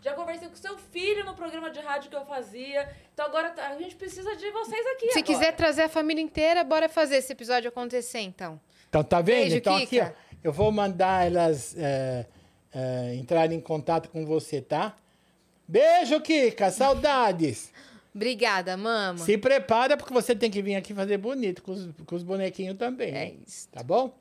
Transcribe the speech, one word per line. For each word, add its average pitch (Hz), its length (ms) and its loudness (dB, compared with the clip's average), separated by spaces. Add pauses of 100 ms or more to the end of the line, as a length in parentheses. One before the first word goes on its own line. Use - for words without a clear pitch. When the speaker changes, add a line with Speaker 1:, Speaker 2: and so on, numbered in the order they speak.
Speaker 1:
Já 277 80 -4
conversei 339 360 -8
com - 60 -20
seu 392 240 -12
filho 403 460 -4
no 381 100 -10
programa 320 380 -8
de 277 80 -12
rádio 285 280 -6
que - 80 -18
eu 277 80 -8
fazia. 277 640 -6 (240)
Então 294 140 -4
agora 320 240 -2
tá, 285 200 -8
a 277 60 -10
gente 359 200 -12
precisa 381 400 -10
de 392 160 -8
vocês 440 420 -4
aqui 466 120 -4
Speaker 2:
Se 480 120 2
Speaker 1:
agora. 311 60 0
Speaker 2:
quiser 311 320 2
trazer 320 260 2
a 320 60 2
família 320 340 0
inteira, 320 400 2
bora 320 260 2
fazer 302 280 2
esse 262 160 0
episódio 240 360 -2
acontecer, 240 520 -6
então. 180 400 -10 (280)
Speaker 3:
Então, 151 140 2
tá 175 180 4
vendo? 220 200 4
Speaker 2:
Beijo, 165 160 4
Speaker 3:
Então, - 200 4
aqui, 262 120 2
Speaker 2:
Kika. 202 280 2
Speaker 3:
ó, - 280 -20
eu 160 80 2
vou 202 180 4
mandar 190 560 2
elas, 165 500 2
é, 131 480 -2 (480)
é, 127 440 -4
entrarem 160 420 0
em - 20 -6
contato 160 480 -2
com 160 160 -8
você, 151 380 -2
tá? 180 320 -4 (720)
Beijo, 302 520 6
Kika! 247 500 4
Saudades! 247 1000 2 (440)
Speaker 2:
Obrigada, 202 640 0
mama. 202 400 -2
Speaker 3:
Se 185 180 2
prepara, 262 640 4
porque 262 160 -12
você 240 200 2
tem 220 160 0
que 196 120 -4
vir 196 140 -2
aqui 202 180 -6
fazer 196 240 0
bonito 220 440 -4
com 190 100 -10
os, 185 160 -8 (180)
com 175 100 -6
os 175 60 -6
bonequinhos 190 560 -4
também, 240 360 -4
Speaker 2:
É - 120 -6
Speaker 3:
hein? - 200 -16
Speaker 2:
isso. - 220 -18
Speaker 3:
Tá - 140 -14
bom? 214 380 0